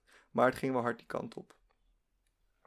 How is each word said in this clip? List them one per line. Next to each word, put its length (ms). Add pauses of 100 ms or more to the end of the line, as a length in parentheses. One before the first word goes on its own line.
(300)
Maar 140
het 100
ging 180
wel 80
hard 160
die 100
kant 260
op. 220 (1120)